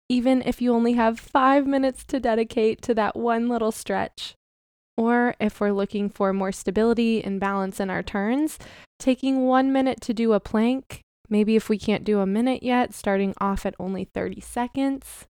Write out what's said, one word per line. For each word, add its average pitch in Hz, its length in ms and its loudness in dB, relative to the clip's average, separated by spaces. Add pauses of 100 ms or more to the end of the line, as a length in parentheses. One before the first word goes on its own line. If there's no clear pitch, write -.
even 247 340 2
if - 180 -4
you 240 140 2
only 233 180 2
have 226 260 2
five 269 480 4
minutes 269 380 0
to 269 160 -4
dedicate 226 600 0
to 240 120 0
that 208 220 0
one 233 320 0
little 220 240 0
stretch, - 640 -6 (640)
or 240 420 2
if 214 180 -2
we're 202 140 0
looking 202 380 -2
for 196 220 0
more 196 200 -2
stability 226 720 0
and 196 160 -4
balance 196 400 -4
in 190 80 -2
our 180 140 -4
turns, 233 560 -2 (400)
taking 262 480 0
one 262 260 4
minute 262 300 0
to 247 100 -6
do 220 220 2
a 196 60 4
plank, 240 600 -2 (300)
maybe 214 260 2
if 214 140 0
we 208 80 0
can't - 260 -2
do 208 160 0
a 196 60 0
minute 240 360 0
yet, 247 300 0
starting 196 480 -2
off 196 240 -2
at 196 160 -4
only 190 240 -6
thirty - 380 -8
seconds. 269 840 -6 (120)